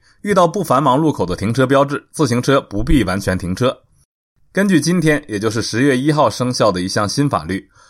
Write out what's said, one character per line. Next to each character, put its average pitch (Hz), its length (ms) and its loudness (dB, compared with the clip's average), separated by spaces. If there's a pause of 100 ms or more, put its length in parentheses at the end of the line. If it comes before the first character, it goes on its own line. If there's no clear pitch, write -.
(220)
遇 202 120 -2
到 185 140 4
不 185 160 -4
繁 135 180 2
忙 135 160 2
路 156 140 2
口 104 140 -4
的 87 100 -4
停 107 180 -4
车 131 140 2
标 139 180 2
志， 139 260 -8
自 151 160 0
行 120 140 0
车 139 200 2
不 98 220 -6
必 131 200 2
完 92 160 -2
全 92 180 -2
停 92 180 -6
车。 - 220 -2 (760)
根 196 160 0
据 196 120 4
今 175 220 0
天， 151 260 0
也 104 120 -4
就 110 100 -2
是 113 120 -2
十 110 200 -4
月 135 160 2
一 143 140 0
号 147 180 2
生 123 240 -4
效 113 180 2
的 90 100 -4
一 90 60 -4
项 104 220 -2
新 143 200 0
法 90 140 -2
律， 92 240 -6 (220)